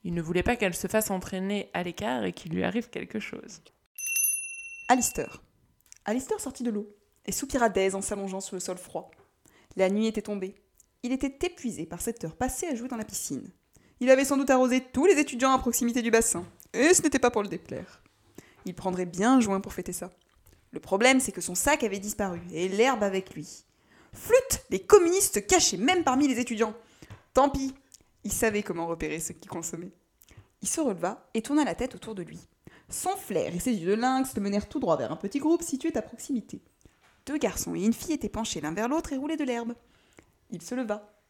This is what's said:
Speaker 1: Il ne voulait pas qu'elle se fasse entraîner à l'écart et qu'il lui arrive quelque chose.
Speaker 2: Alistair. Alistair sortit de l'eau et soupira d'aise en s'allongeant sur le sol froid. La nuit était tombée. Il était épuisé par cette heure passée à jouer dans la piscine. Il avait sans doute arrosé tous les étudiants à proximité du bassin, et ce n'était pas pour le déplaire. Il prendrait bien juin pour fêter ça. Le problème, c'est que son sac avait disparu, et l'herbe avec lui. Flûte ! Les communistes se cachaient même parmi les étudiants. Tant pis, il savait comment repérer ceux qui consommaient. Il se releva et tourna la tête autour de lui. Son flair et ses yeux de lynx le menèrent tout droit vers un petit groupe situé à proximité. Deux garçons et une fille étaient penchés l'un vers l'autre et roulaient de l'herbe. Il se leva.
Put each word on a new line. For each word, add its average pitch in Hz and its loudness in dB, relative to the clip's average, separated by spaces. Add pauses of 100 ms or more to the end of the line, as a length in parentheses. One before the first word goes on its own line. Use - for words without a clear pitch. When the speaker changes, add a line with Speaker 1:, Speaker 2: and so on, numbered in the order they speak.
Speaker 1:
Il 175 -4
ne 170 -2
voulait 175 0
pas 240 2
qu'elle 190 0
se - -6
fasse 214 0
entraîner 190 -4
à 175 -2
l'écart 208 -4
et 185 -2
qu'il 165 -12
lui 180 -2
arrive 208 -4
quelque - -8
chose. - -14 (1300)
Speaker 2:
Alistair. - 0 (640)
Alistair 262 -4
sortit - -10
de 240 0
l'eau 208 -8 (300)
et 196 -6
soupira 247 0
d'aise 190 2
en 196 -4
s'allongeant 196 -6
sur 196 -10
le 180 -8
sol 180 -8
froid. - -12 (640)
La 185 4
nuit 214 2
était 214 -4
tombée. 202 -8 (480)
Il 240 -4
était 269 -2
épuisé 247 -4
par 170 -10
cette - -6
heure 160 -8
passée 262 -4
à 269 -2
jouer 233 -8
dans 247 -8
la 214 -6
piscine. - -8 (480)
Il 247 2
avait 262 8
sans 277 2
doute 277 0
arrosé 254 6
tous 254 0
les 311 8
étudiants 269 2
à 262 4
proximité 240 0
du 226 2
bassin, 220 2 (280)
et 311 6
ce - 4
n'était 285 2
pas 240 4
pour 208 0
le 202 -6
déplaire. - -10 (640)
Il 180 -8
prendrait 180 -4
bien 220 6
juin 202 2
pour - -12
fêter 180 -8
ça. 180 -10 (580)
Le - -12
problème, 247 4
c'est 233 -2
que - -10
son 180 -6
sac - 2
avait 202 -4
disparu, 196 -4 (120)
et 170 -2
l'herbe 220 2
avec 190 -2
lui. - -14 (480)
Flûte ! - 2
Les - 0
communistes 370 6
se - 2
cachaient - 4
même 330 2
parmi 269 4
les 254 2
étudiants. 226 -2 (600)
Tant 277 8
pis, 269 -2 (480)
il 202 -6
savait 208 0
comment 170 -4
repérer 165 -4
ceux 165 -8
qui - -20
consommaient. 170 -10 (720)
Il 190 -4
se - -2
releva 196 -2
et 226 0
tourna 294 2
la 175 -2
tête 240 -6
autour 220 -14
de 185 -8
lui. 165 -14 (500)
Son - -4
flair 170 -2
et 175 -4
ses 247 0
yeux 190 0
de 220 -2
lynx 262 0
le 208 -2
menèrent 202 -2
tout 302 -8
droit 208 2
vers 120 -4
un - -6
petit 269 -6
groupe 339 2
situé 302 -4
à 320 -2
proximité. - -8 (640)
Deux 294 -4
garçons 185 -2
et 170 -2
une 226 4
fille - -4
étaient 285 -4
penchés 214 -6
l'un 151 -4
vers 214 -2
l'autre 311 -2
et 269 -4
roulaient 302 -4
de 302 -2
l'herbe. 233 -4 (760)
Il 170 -10
se - -10
leva. 214 -6 (160)